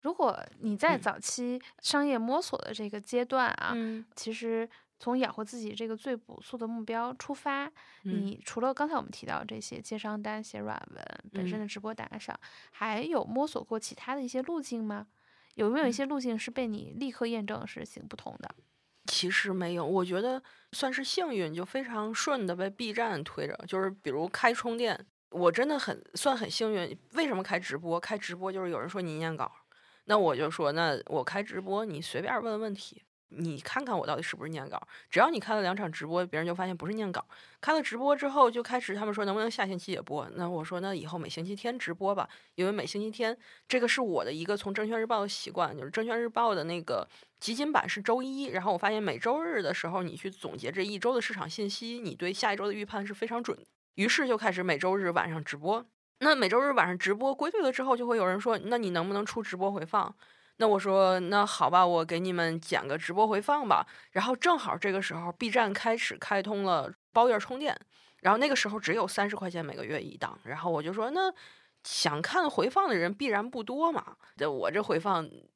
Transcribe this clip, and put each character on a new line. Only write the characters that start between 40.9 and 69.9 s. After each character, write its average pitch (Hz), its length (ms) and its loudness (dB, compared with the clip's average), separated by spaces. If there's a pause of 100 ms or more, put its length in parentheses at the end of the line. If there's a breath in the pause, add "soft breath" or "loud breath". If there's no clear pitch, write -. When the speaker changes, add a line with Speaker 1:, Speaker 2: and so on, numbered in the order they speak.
Speaker 2:
以 156 100 -6
后 165 140 -6
每 170 100 -6
星 165 160 -6
期 202 100 -6
天 240 220 -4
直 170 160 -4
播 196 220 0
吧， 185 120 -2 (280 loud breath)
因 180 100 0
为 196 60 2
每 202 140 -2
星 - 140 -4
期 220 120 -4
天， 226 260 0 (300 loud breath)
这 254 120 4
个 240 80 4
是 262 140 4
我 165 240 2
的 123 80 -4
一 160 100 -4
个 202 140 0
从 202 160 -4
《证 214 140 -2
券 226 120 -2
日 220 60 0
报》 226 160 2
的 202 80 0
习 - 220 -8
惯， 156 260 0
就 131 60 -8
是 139 80 -8
《证 220 120 0
券 233 160 -2
日 233 80 0
报》 226 280 4
的 156 80 0
那 170 180 -2
个 120 260 -2 (320 loud breath)
基 220 140 -4
金 285 180 0
版 - 160 4
是 - 140 -4
周 240 220 2
一， 269 220 -6
然 185 180 -4
后 202 100 2
我 175 40 0
发 196 120 0
现 214 120 0
每 160 180 -2
周 285 240 0
日 320 180 -2
的 156 100 0
时 - 140 -4
候， 180 160 -2
你 170 140 -6
去 190 160 -8
总 - 260 -10
结 120 140 -6
这 185 100 -4
一 202 160 -4
周 233 160 2
的 240 80 2
市 233 100 -4
场 190 160 -6
信 202 220 -4
息， 233 300 -8
你 208 160 -6
对 175 180 -4
下 220 180 0
一 202 40 2
周 196 100 -4
的 202 80 -2
预 208 100 -6
判 202 220 -6
是 202 80 -8
非 226 140 -4
常 233 160 -4
准。 - 120 -4 (380)
于 202 160 2
是 294 180 4
就 233 80 4
开 214 160 2
始 180 120 -2
每 175 140 2
周 185 180 2
日 190 160 2
晚 170 180 4
上 160 140 -4
直 - 120 -8
播。 196 300 -2 (360)
那 294 140 8
每 226 140 4
周 226 100 6
日 277 120 4
晚 208 160 6
上 180 100 0
直 185 160 2
播 262 220 2
归 294 160 -2
队 440 100 2
了 269 100 4
之 254 120 -2
后， 262 120 4
就 240 120 -2
会 240 100 2
有 196 80 4
人 185 140 2
说， 220 180 2
那 226 200 0
你 220 120 0
能 175 180 0
不 202 60 -2
能 208 120 0
出 233 160 -4
直 202 140 -6
播 190 160 2
回 175 140 -4
放？ 202 280 2 (480 soft breath)
那 226 60 8
我 208 100 8
说 190 400 6 (140)
，“那 202 140 6
好 160 240 4
吧， 180 180 8
我 170 160 4
给 165 160 0
你 185 140 0
们 165 260 0
剪 - 260 0
个 139 120 -2
直 165 160 -4
播 208 120 6
回 208 160 2
放 285 240 2
吧。” 135 220 6 (240 loud breath)
然 190 140 2
后 254 100 2
正 339 220 4
好 - 200 -2
这 196 140 0
个 190 100 0
时 - 120 -4
候， 170 180 -6
B 226 180 -2
站 220 220 4
开 226 240 2
始 - 220 -4
开 196 260 2
通 202 200 2
了 175 300 2 (200)
包 240 160 10
月 214 100 6
充 254 180 -6
电， 294 160 0 (460 soft breath)
然 190 140 6
后 220 40 6
那 269 100 4
个 277 60 4
时 226 140 2
候 208 100 -4
只 180 160 0
有 202 140 2
三 202 220 0
十 208 80 -4
块 185 120 -6
钱 170 160 -4
每 143 80 -8
个 - 120 -8
月 147 160 -4